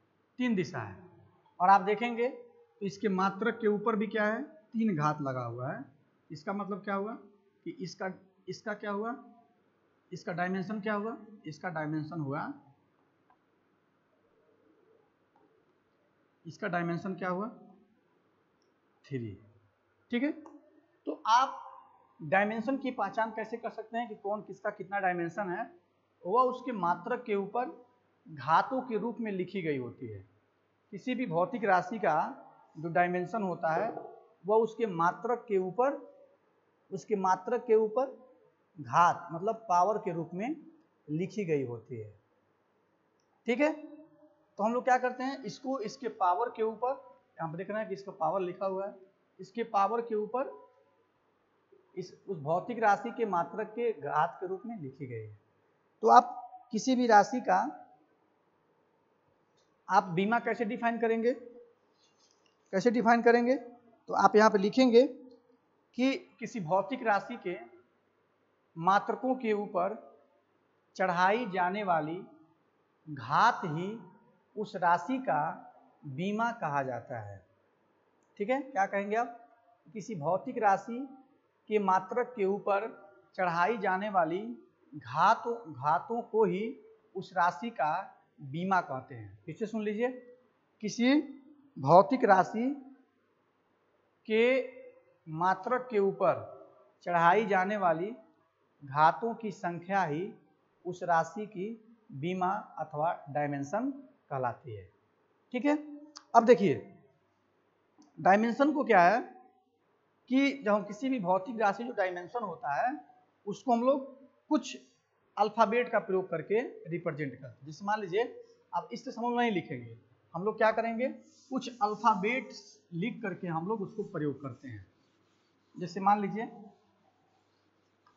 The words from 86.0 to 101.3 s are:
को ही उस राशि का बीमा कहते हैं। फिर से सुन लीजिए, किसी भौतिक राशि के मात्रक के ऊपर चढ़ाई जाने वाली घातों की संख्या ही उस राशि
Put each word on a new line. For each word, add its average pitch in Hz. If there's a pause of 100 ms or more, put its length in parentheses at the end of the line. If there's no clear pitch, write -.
को 220
ही 190 (500)
उस 190
राशि 180
का 156 (480)
बीमा 175
कहते 131
हैं। 107
फिर 156
से 214
सुन 214
लीजिए, 214 (720)
किसी 240 (600)
भौतिक 196
राशि 202 (1600)
के 240 (640)
मात्रक 185
के 214
ऊपर 165 (640)
चढ़ाई 175
जाने 190
वाली 180 (720)
घातों 156
की 220
संख्या 175
ही 170 (520)
उस 175
राशि 170